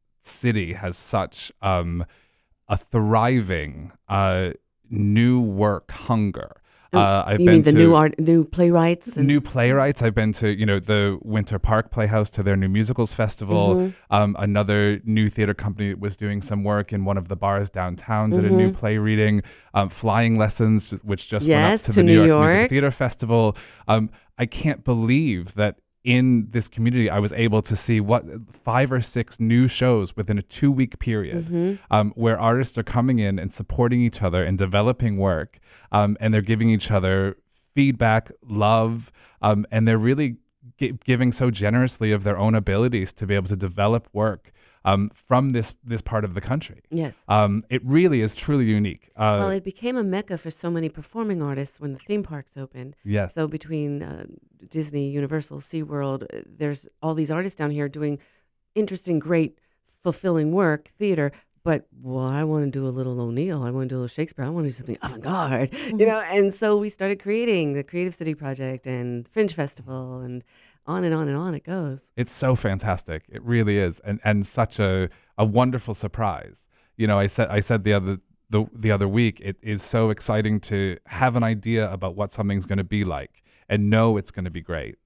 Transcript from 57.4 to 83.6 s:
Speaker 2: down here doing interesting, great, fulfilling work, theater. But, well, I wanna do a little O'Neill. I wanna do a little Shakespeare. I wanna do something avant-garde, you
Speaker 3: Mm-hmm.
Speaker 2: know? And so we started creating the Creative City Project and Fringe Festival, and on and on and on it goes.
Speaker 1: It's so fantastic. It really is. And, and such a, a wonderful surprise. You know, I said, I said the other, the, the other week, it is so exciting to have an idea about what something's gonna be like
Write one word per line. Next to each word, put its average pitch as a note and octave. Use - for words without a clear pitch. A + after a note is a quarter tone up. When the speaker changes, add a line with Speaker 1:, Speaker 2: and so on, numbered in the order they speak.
Speaker 2:
down D3
here D3
doing D3
interesting, F#3
great, D#3+
fulfilling E3
work, D#3+
theater. E3
But, D#3+
well, C3
I C#3
wanna D3+
do C3+
a -
little B2+
O'Neill. C3+
I A#2+
wanna C3
do B2+
a -
little B2
Shakespeare. D#3
I -
wanna D#3+
do B2+
something A#2
avant-garde, C3+
you C#4+
Speaker 3:
Mm-hmm. A3
Speaker 2:
know? A3
And G3
so G#3
we G#3
started G3
creating G3+
the C#3+
Creative F3
City D#3+
Project C3+
and B2
Fringe G#3
Festival, C3
and B2
on F3+
and E3
on D#3
and C#3
on E3+
it C#3+
goes. D#3
Speaker 1:
It's B2
so B2+
fantastic. F#2+
It -
really A2+
is. F#2
And, G#2
and G#2
such -
a, F#2+
a G#2+
wonderful A#2+
surprise. F#2
You A2
know, G#2
I G2+
said, G#2+
I G#2
said G#2
the G#2
other, G2
the, A2
the A2
other G2
week, G#2+
it G2
is G#2+
so A2+
exciting G#2+
to G2
have A#2
an A#2+
idea A2
about F#2
what G2+
something's G2+
gonna G2
be G#2
like D2